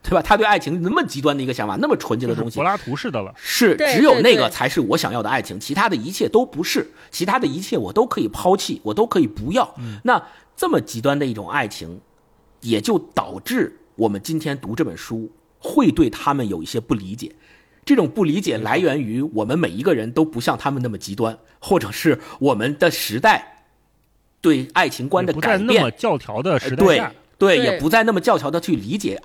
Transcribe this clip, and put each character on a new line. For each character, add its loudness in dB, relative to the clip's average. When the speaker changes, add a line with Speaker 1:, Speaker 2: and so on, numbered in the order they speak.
Speaker 1:
对 -6
吧？ 4
她 4
对 2
爱 4
情 -4
那 0
么 2
极 -6
端 2
的 -4
一 -4
个 -4
想 -4
法， -4
那 0
么 2
纯 -4
洁 -4
的 -2
东 -4
西。 -6
Speaker 2:
就 -18
是 -8
柏 -2
拉 0
图 -8
式 -8
的 -4
了。 -12
Speaker 1:
是， 2
Speaker 3:
对， 0
Speaker 1:
只 4
有 8
那 6
个 2
Speaker 3:
对， 2
对。 0
Speaker 1:
才 -2
是 0
我 0
想 -2
要 -4
的 -4
爱 0
情， -10
其 -10
他 0
的 0
一 -6
切 -2
都 4
不 -6
是， -4
其 -4
他 0
的 -2
一 -4
切 -4
我 -4
都 2
可 -4
以 0
抛 2
弃， -6
我 -4
都 2
可 0
以 2
不 -8
要。 0
Speaker 2:
嗯。 -12
Speaker 1:
那 2
这 -2
么 2
极 -10
端 0
的 -2
一 -4
种 -10
爱 -2
情， -14
也 0
就 0
导 -6
致 -4
我 0
们 -2
今 -4
天 -6
读 -8
这 -2
本 -4
书 -10
会 2
对 2
他 -2
们 -2
有 -6
一 -10
些 -4
不 -4
理 -8
解。 -14
这 4
种 4
不 -2
理 0
解 -2
来 0
源 2
于 -4
我 -2
们 0
每 0
一 -6
个 4
人 -2
都 2
不 -4
像 0
他 -2
们 -4
那 -4
么 -6
极 -10
端， -2
或 2
者 -4
是 2
我 4
们 -2
的 4
时 -4
代 2
对 4
爱 2
情 -6
观 0
的 -2
改 0
变。 0
Speaker 2:
也 -2
不 2
在 6
那 4
么 0
教 -2
条 -6
的 0
时 -2
代 6
下。 0
Speaker 1:
呃， -10
对， 6
对， -
Speaker 3:
对。 2
Speaker 1:
也 0
不 0
再 6
那 4
么 2
教 2
条 -2
的 -2
去 0
理 -6
解 -6